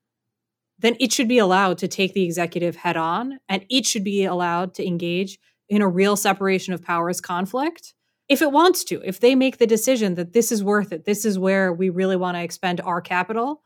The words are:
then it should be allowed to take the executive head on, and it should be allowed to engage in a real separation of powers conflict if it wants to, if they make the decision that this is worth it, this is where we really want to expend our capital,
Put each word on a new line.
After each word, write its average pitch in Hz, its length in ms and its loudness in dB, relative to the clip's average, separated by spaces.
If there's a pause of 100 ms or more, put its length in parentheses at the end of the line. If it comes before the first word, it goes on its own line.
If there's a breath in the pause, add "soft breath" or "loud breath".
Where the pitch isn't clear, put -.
(800)
then 233 200 2
it 247 140 0
should 247 160 0
be 247 80 4
allowed 190 400 4
to 196 100 -4
take 185 260 -2
the 190 120 2
executive 170 500 -2
head 170 220 -2
on, 202 500 -4
and 196 220 -4
it 254 160 2
should 208 180 -2
be 196 220 0
allowed 180 480 -2
to 175 120 -6
engage 175 540 -4 (300)
in 208 120 2
a 202 60 4
real 196 300 2
separation 190 560 0
of 175 100 -8
powers 175 380 -4
conflict 247 720 -6 (340)
if 277 140 2
it 302 100 2
wants 339 320 4
to, - 220 -8
if 190 160 -8
they 247 120 6
make 262 260 2
the 233 60 4
decision 220 500 2
that 175 180 -6
this 233 180 4
is 214 100 0
worth 202 300 0
it, 160 140 -10
this 208 180 -2
is 202 160 0
where 190 320 2
we 185 180 0
really 185 280 0
want 180 180 -2
to 175 80 -6
expend 175 380 -4
our 175 180 -4
capital, 226 680 -4